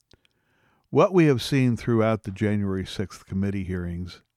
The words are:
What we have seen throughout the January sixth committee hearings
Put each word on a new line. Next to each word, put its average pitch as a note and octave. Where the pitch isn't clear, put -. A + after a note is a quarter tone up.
What F3
we E3+
have C3+
seen B2+
throughout A2
the G2+
January G2
sixth -
committee G2
hearings F2